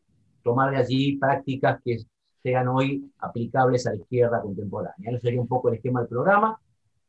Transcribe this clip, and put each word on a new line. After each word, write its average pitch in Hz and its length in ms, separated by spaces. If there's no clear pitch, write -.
tomar 135 280
de 139 60
allí 135 400
prácticas 135 640
que 117 160
sean 127 260
hoy 135 520
aplicables 123 680
a 110 40
la 104 60
izquierda 117 440
contemporánea. 101 720
Ese 123 100
sería 120 200
un 117 60
poco 123 220
el 113 60
esquema 127 260
del - 80
programa. 202 500